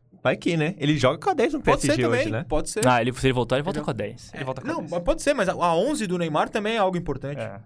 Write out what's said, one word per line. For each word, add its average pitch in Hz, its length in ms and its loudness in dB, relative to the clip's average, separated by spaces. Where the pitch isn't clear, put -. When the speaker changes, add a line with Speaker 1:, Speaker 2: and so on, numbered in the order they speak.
Speaker 1:
vai 131 140 2
que, 170 200 0
né? 160 220 0
Ele 147 180 2
joga 131 220 4
com - 120 -2
a 370 40 2
dez 277 180 2
no 294 80 -2
Speaker 2:
Pode - 220 4
ser - 60 0
Speaker 1:
P 285 40 4
S 311 80 2
G - 60 2
Speaker 2:
também, 247 160 2
Speaker 1:
hoje, 110 80 -2
né? 113 180 -4
Speaker 2:
pode 156 220 -2
ser. 113 160 0
Speaker 3:
Ah, 123 140 6
ele, 120 120 0
se 127 140 0
ele 131 60 4
voltar, 123 240 0
ele 143 60 0
volta 151 180 -4
Speaker 2:
Entendeu? 147 40 -6
Speaker 3:
com - 60 -4
a 107 160 -4
dez. 113 260 -14
Ele - 100 -10
Speaker 2:
É, - 20 -8
Speaker 3:
volta 131 180 -8
com 247 60 -12
a 302 40 -2
Speaker 2:
não, 339 80 -6
Speaker 3:
dez. 156 100 -8
Speaker 2:
mas 175 120 -4
pode - 200 0
ser, 285 120 2
mas 208 140 0
a, 185 40 2
a 165 240 2
onze 220 300 0
do 180 120 -2
Neymar 170 300 0
também 220 280 -2
é - 20 -2
algo 185 180 2
importante. 143 440 -6
Speaker 3:
É. 107 260 -10